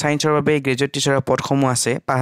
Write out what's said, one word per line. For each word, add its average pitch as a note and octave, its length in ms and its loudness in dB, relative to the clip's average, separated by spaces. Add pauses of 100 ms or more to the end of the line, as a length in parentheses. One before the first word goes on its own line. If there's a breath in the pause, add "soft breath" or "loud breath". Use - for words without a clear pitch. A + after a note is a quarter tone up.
ছায়েন্সৰ D3+ 380 0
বাবে C#3+ 140 0 (120)
গ্ৰেজুৱেট C3+ 300 0
টিচাৰৰ C#3 340 0
পদসমূহ C#3 480 0
আছে A#2+ 160 0 (140)
পাঁচ C3+ 160 0